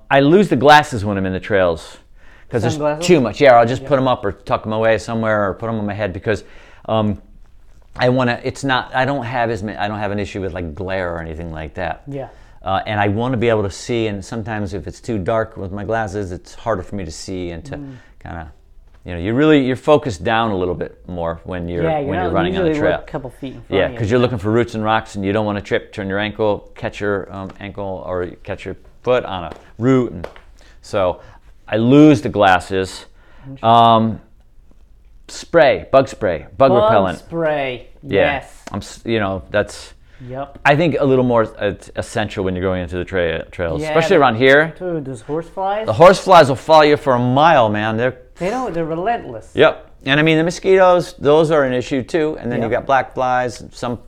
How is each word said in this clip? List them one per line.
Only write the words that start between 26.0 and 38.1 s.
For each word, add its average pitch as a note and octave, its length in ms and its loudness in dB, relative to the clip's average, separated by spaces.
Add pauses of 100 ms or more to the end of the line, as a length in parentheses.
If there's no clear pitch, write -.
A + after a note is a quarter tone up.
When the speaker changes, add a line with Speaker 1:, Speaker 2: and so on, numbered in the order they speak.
Speaker 1:
your F#2+ 100 -4
ankle, G#2 560 -4
catch - 260 -10
your, G2+ 320 -4
um, F#2+ 180 -12 (100)
ankle, G2 460 -12
or F2+ 200 -4 (160)
catch G2 220 -12
your F#2+ 120 -10 (260)
foot B2 220 0
on F2+ 200 -8
a D#2 80 -12 (260)
root. B2+ 340 2
And E2+ 160 -12 (540)
so F#2 380 -2 (480)
I A2 80 -2
lose C#3 460 6
the B2 60 -4
glasses. F#2+ 800 0 (380)
Speaker 2:
Interesting. C3+ 240 -4
Speaker 1:
Um, A2+ 520 4 (1080)
spray, C3 640 2
bug C3+ 160 4
spray, E2+ 380 -4 (100)
bug C3+ 140 6
Speaker 2:
Bug F#3 200 4
Speaker 1:
repellent. F#2+ 280 2
Speaker 2:
spray. D3 680 -6 (140)
Speaker 1:
Yeah. G2 180 0 (140)